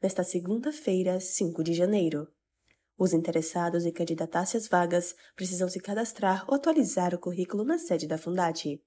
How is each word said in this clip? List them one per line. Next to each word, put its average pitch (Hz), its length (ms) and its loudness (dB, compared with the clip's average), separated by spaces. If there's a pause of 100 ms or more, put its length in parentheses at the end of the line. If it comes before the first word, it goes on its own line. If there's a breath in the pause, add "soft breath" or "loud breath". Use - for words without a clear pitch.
nesta 190 220 0
segunda-feira, 185 960 0
cinco 170 460 -2
de 170 100 0
janeiro. 165 540 2 (680)
Os 185 160 4
interessados 170 720 0
em 170 60 2
candidatar-se 170 680 -2
às 220 120 -2
vagas 175 480 2 (180 loud breath)
precisam 185 340 -2
se 185 120 -4
cadastrar 202 640 -2
ou - 80 2
atualizar 277 580 2
o 175 60 -4
currículo 180 460 -2
na 311 120 0
sede 180 300 -2
da 156 100 -2
fundate 165 720 -2